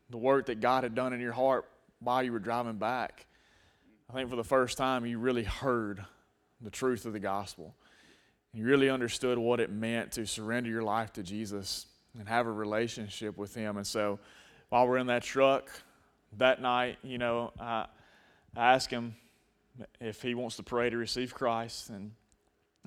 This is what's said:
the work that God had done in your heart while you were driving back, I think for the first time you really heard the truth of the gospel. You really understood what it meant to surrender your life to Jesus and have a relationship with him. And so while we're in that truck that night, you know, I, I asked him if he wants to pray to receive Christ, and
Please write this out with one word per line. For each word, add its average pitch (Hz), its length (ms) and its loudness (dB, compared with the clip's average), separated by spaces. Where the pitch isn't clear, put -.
the 117 80 -10
work 131 300 4
that 113 140 -4
God 127 240 4
had 113 100 -4
done 127 180 0
in 120 80 -4
your 120 120 -4
heart 127 360 2
while 123 220 2
you 123 100 0
were 113 60 -2
driving 117 380 -2
back, 113 500 -4
I 120 40 -12
think 127 160 -4
for 127 60 -4
the 117 60 0
first 123 360 4
time 131 260 0
you 117 140 -4
really 120 260 2
heard 104 580 -2
the 107 80 -10
truth 127 340 -2
of 113 80 -6
the 104 80 -6
gospel. 98 540 -6
You 110 100 -6
really 135 240 6
understood 123 480 0
what 120 240 2
it 110 100 0
meant 113 420 -4
to 110 140 -4
surrender 113 440 -4
your 113 120 -2
life 107 300 -2
to 107 100 -10
Jesus 101 640 -8
and 104 80 -14
have 117 200 2
a 113 60 -2
relationship 107 840 -4
with 101 180 -10
him. 107 220 -4
And 101 100 -6
so 104 320 0
while 123 180 6
we're 127 80 4
in 127 100 0
that 120 160 2
truck 135 480 4
that 127 220 6
night, 123 420 0
you 127 160 -8
know, 117 420 0
I, 117 260 -4
I 120 180 8
asked 131 160 2
him 117 240 -6
if 110 200 -8
he 123 140 -2
wants 120 220 -4
to 107 60 -12
pray 120 280 2
to 117 60 -2
receive 123 360 -4
Christ, 117 580 -2
and 107 200 -12